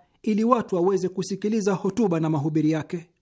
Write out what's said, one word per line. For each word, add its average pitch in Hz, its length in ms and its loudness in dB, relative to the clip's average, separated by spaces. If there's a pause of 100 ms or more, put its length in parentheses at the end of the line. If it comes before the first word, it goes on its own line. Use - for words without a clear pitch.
(220)
ili 214 220 0
watu 226 320 2
waweze 180 340 2
kusikiliza 202 640 -2
hotuba 190 460 0
na 160 100 0
mahubiri 156 420 0
yake. 160 380 -6 (120)